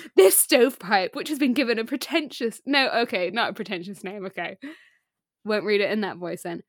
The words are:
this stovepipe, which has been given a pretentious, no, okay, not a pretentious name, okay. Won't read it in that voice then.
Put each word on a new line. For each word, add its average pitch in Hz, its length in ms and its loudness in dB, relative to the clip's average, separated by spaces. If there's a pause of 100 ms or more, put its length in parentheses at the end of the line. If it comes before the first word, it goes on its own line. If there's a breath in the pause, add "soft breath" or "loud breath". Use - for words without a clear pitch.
(160 loud breath)
this 381 220 6
stovepipe, 220 760 2
which - 140 -8
has 294 100 -2
been 254 140 4
given 233 260 2
a 226 60 -2
pretentious, 262 800 -4
no, 269 240 4 (140)
okay, 185 280 -2
not 214 200 0
a - 20 -4
pretentious 196 500 -8
name, 196 240 -8
okay. 185 300 -8 (880 loud breath)
Won't 208 200 0
read 202 180 4
it 180 80 2
in 214 120 0
that 180 140 -4
voice 175 280 -8
then. 170 240 -8